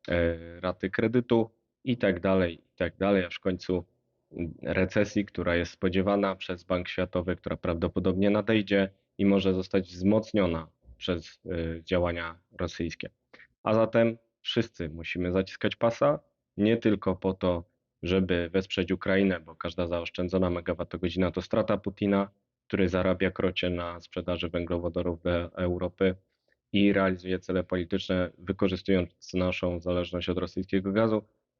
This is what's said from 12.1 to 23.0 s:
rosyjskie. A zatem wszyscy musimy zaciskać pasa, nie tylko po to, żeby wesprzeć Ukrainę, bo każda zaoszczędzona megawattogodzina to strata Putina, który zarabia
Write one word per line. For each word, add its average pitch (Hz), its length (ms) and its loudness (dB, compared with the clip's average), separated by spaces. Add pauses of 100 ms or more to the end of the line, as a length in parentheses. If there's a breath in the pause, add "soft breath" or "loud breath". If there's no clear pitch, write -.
rosyjskie. - 580 -6 (520 loud breath)
A 110 120 2
zatem 113 420 4 (260)
wszyscy - 460 -4
musimy 82 440 -4
zaciskać 95 440 -2
pasa, 143 440 0 (360)
nie 107 200 4
tylko 98 400 0
po 92 180 -2
to, 87 300 -2 (380)
żeby 90 500 2
wesprzeć 95 400 0
Ukrainę, 95 480 2
bo 80 160 -20
każda 87 300 -4
zaoszczędzona 87 640 -2
megawattogodzina 87 800 -2
to 90 120 -4
strata 107 360 0
Putina, 98 520 0 (360)
który 95 220 2
zarabia 92 420 2